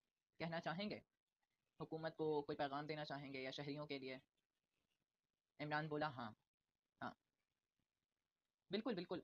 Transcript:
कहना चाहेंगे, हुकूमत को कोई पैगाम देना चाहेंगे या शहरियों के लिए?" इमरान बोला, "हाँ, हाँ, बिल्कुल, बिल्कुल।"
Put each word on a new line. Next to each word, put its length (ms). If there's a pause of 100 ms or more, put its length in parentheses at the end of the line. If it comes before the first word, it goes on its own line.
(400)
कहना 200
चाहेंगे, 420 (800)
हुकूमत 360
को 260
कोई 140
पैगाम 320
देना 160
चाहेंगे 380
या 100
शहरियों 360
के 120
लिए?" 200 (1400)
इमरान 280
बोला, 220
"हाँ, 200 (720)
हाँ, 140 (1600)
बिल्कुल, 240
बिल्कुल।" 280